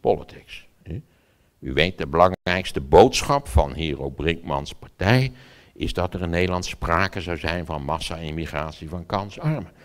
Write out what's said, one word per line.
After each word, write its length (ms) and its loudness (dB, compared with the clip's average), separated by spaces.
politics. 640 -4
Hè. 180 -8
U 120 -8
weet, 260 2
de 80 -6
belangrijkste 760 2
boodschap 680 6
van 240 2
Hero 360 -4
Brinkmans 640 -4
partij 600 0
is 180 -6
dat 220 -2
er 80 -6
in 80 -2
Nederland 340 0
sprake 560 -2
zou 180 -4
zijn 280 -4
van 180 -6
massa-immigratie 1040 -6
van 180 -10
kansarmen. 640 -4